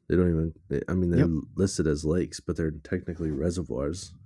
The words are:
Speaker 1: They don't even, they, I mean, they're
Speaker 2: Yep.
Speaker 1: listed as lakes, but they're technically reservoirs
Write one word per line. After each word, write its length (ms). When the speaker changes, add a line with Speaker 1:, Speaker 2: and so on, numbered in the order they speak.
Speaker 1:
They 80
don't 140
even, 240
they, 200
I 60
mean, 160
they're 100
Speaker 2:
Yep. 100
Speaker 1:
listed 300
as 180
lakes, 360
but 160
they're 160
technically 600
reservoirs 800